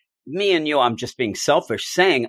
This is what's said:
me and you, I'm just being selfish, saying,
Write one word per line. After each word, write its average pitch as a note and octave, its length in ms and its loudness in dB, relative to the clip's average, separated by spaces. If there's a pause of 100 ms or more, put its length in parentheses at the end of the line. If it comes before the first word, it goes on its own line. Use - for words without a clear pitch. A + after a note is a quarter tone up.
(280)
me F#3+ 260 0
and D#3 120 0
you, D3 140 2
I'm A#2+ 160 2
just - 200 -10
being G#2+ 200 -2
selfish, C#3+ 500 0
saying, D#3 420 2